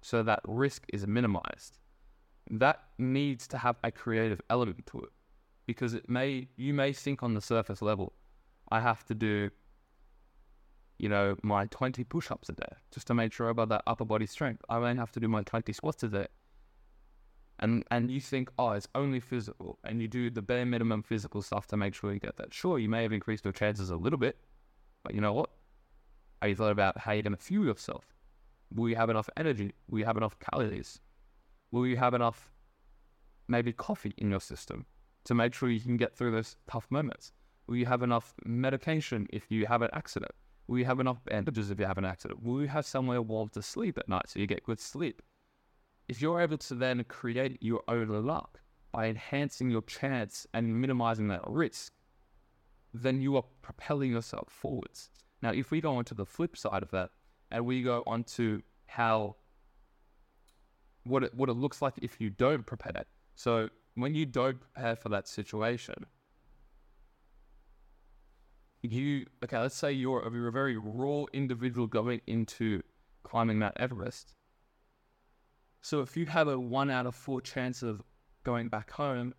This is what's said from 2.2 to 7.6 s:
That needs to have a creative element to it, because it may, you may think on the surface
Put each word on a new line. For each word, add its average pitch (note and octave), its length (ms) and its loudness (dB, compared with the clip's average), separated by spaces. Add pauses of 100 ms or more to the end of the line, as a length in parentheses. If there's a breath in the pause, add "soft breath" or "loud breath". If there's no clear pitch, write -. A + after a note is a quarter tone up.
That B2+ 300 4 (160)
needs C3 500 0
to C3 100 -6
have A#2+ 260 2
a A#2 80 0
creative A2 480 0 (100)
element A#2 360 0
to - 160 -12
it, - 80 -14 (560)
because A#2+ 280 -2
it - 140 -8
may, C3 480 0
you C#3 180 0
may C#3 180 4
think C#3 300 -2
on A#2+ 120 2
the G#2 60 0
surface A2 400 0